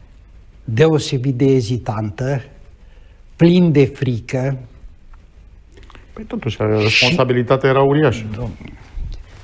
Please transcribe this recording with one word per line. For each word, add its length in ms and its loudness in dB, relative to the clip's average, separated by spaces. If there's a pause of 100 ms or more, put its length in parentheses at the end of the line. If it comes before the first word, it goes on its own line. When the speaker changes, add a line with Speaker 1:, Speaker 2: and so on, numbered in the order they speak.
(640)
Speaker 1:
deosebit 720 2
de 100 0
ezitantă, 1000 0 (920)
plin 360 4
de 120 4
frică. 720 -4 (1600)
Speaker 2:
Păi 120 -14
totuși, 320 -8 (260)
responsabilitatea 840 2
era 140 4
uriașă. 500 2
Speaker 1:
Domnule, 400 -10 (720)